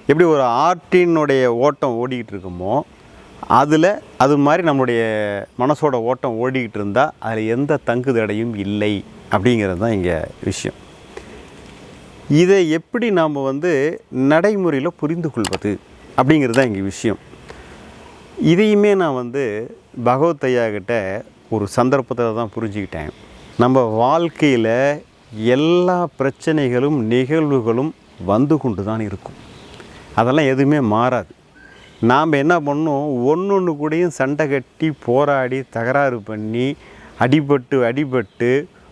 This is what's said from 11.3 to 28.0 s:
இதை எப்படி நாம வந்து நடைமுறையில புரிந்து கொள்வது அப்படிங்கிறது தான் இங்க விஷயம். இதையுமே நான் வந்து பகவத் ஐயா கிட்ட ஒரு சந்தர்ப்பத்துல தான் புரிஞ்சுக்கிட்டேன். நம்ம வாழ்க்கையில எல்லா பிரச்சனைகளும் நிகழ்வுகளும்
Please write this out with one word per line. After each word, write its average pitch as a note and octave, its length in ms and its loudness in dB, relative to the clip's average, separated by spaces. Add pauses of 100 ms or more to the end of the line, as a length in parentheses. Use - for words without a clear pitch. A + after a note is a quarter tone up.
இதை F3+ 420 4
எப்படி G#3+ 400 -2
நாம D#3 320 0
வந்து C#3+ 600 -2 (140)
நடைமுறையில D#3 680 2
புரிந்து E3 440 -4
கொள்வது G2 480 -4 (380)
அப்படிங்கிறது C3 340 2
தான் C3 160 0
இங்க G2+ 140 -4
விஷயம். G2 380 -4 (1300)
இதையுமே G#3 500 4
நான் E3+ 200 0
வந்து A#2+ 600 -6 (280)
பகவத் C#3+ 400 2
ஐயா B2 240 2
கிட்ட G#2 560 -4 (260)
ஒரு G#2 260 -2
சந்தர்ப்பத்துல A#2+ 580 0
தான் A2+ 220 -4
புரிஞ்சுக்கிட்டேன். G2+ 520 -8 (500)
நம்ம A#2+ 500 2 (120)
வாழ்க்கையில C#3 800 0 (440)
எல்லா F3 680 2 (100)
பிரச்சனைகளும் C#3 800 0
நிகழ்வுகளும் C3 960 0 (340)